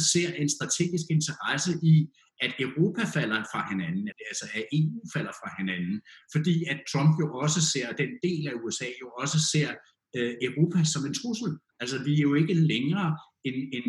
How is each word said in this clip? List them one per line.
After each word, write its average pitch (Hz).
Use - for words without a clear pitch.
ser 175
en 147
strategisk 175
interesse 143
i, -
at 127
Europa 196
falder 110
fra 110
hinanden, 95
at, -
altså, 107
at 110
E -
U -
falder -
fra 101
hinanden, 92
fordi 156
at 135
Trump 147
jo -
også 160
ser, 123
den 123
del 170
af 120
U 110
S -
A -
jo 123
også 151
ser, 147
øh, 120
Europa 165
som 135
en 143
trussel. 226
Altså, 123
vi 147
er 147
jo 143
ikke 160
længere 160
en, 131
en 123